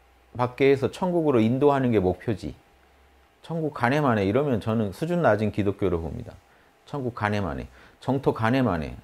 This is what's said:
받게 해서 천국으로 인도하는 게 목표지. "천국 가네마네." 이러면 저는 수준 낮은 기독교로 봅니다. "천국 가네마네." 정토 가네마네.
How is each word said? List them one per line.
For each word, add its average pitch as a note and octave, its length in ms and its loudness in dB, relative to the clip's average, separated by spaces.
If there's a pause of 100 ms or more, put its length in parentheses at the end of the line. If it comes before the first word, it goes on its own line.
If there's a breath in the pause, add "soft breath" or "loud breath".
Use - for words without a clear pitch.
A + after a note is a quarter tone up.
(360)
받게 B2 340 2
해서 B2+ 200 2
천국으로 D#3+ 500 2
인도하는 C3 500 4
게 G#2+ 100 2
목표지. F2+ 540 -2 (880)
"천국 D#3+ 320 -6
가네마네." A#2+ 520 2
이러면 B2 340 0
저는 A2 320 -2
수준 E3+ 300 -4
낮은 G#2+ 300 2
기독교로 F#2+ 480 -2
봅니다. D#2+ 340 -10 (520 soft breath)
"천국 B2 280 -8
가네마네." F#2+ 540 -4 (320 loud breath)
정토 C3+ 340 0
가네마네. G#2+ 680 0